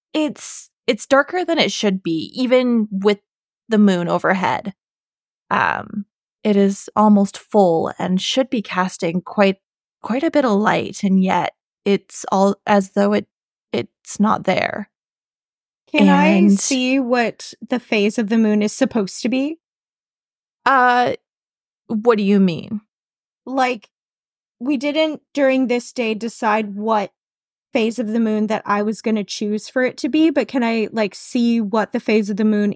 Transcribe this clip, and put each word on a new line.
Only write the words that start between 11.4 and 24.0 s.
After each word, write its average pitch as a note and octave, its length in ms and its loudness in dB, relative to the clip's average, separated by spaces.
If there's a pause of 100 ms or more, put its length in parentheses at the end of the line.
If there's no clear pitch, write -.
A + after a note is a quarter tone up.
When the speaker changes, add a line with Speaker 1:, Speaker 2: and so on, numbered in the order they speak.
Speaker 1:
it's - 480 -2
all G3 240 2 (100)
as G3+ 260 2
though G3+ 200 2
it, G3+ 160 -2 (440)
it's - 460 -8
not G3+ 260 0
there. - 460 -2 (1000)
Speaker 2:
Can G#3+ 180 4
I F#3+ 200 6
Speaker 1:
And G3+ 300 4
Speaker 2:
see B3+ 400 0
what A#3+ 540 -2 (140)
the B3 140 -4
phase G#3+ 380 0
of G#3 120 -2
the A3+ 80 2
moon G#3+ 240 2
is G#3+ 100 -2
supposed - 500 -2
to B3 60 -2
be? C#4 300 -4 (1080)
Speaker 1:
Uh, B3 480 2 (720)
what A3+ 300 2
do G#3 80 0
you G3 160 4
mean? F#3+ 400 -2 (640)
Speaker 2:
Like, B3+ 420 -2 (720)